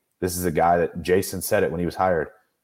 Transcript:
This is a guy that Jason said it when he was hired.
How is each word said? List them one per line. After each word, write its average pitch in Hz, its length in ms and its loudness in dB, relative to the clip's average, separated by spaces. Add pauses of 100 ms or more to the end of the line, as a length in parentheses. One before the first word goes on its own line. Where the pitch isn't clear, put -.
(180)
This 90 180 -2
is 90 80 -4
a 87 60 0
guy 85 260 4
that 87 240 -2
Jason 90 400 0
said 101 220 0
it 76 80 0
when 82 80 -4
he 87 60 -2
was 80 100 -4
hired. 90 320 0 (360)